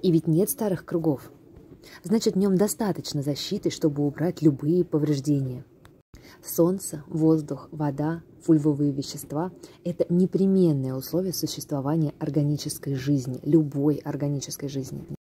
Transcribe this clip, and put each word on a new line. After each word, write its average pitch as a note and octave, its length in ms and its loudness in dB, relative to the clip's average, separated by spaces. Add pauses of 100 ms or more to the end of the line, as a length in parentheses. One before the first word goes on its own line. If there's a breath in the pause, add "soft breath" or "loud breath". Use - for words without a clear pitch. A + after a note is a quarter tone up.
и F#3 80 4
ведь D#3+ 160 4
нет E3+ 240 2
старых G3+ 340 -4
кругов. D#3+ 460 -2 (720 loud breath)
Значит, G#3+ 320 0
в F#3 40 2
нём F#3+ 180 4
достаточно F3+ 680 0
защиты, C#3+ 480 -4
чтобы D3 340 -2
убрать D3 380 -2
любые D3+ 420 4
повреждения. C#3+ 800 0 (800 loud breath)
Солнце, E3+ 640 0
воздух, D#3 640 0
вода, D3+ 520 -2 (200)
фульвовые D3 480 4
вещества — C#3+ 600 -6 (320 loud breath)
это E3+ 240 -2
непременное F3 840 4
условие E3 380 -2
существования D3 840 -2
органической D3 760 -2
жизни, B2+ 480 -2
любой D3 540 2
органической C#3+ 680 -4
жизни. C#3 400 -8 (160)